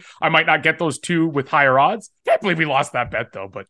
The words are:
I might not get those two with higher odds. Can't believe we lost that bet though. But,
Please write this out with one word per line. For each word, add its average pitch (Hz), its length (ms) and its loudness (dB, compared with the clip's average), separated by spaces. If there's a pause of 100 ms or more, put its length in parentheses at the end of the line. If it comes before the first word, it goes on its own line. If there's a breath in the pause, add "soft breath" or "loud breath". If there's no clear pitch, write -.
(200 loud breath)
I 160 100 0
might 160 180 2
not 156 160 2
get 160 160 0
those 156 180 -2
two 165 300 -2
with 139 200 -4
higher 139 300 2
odds. 185 320 0 (160)
Can't 622 160 0
believe 180 160 -2
we 160 80 0
lost 139 280 -2
that 120 180 -4
bet 117 200 -6
though. 98 160 -12
But, 98 220 -16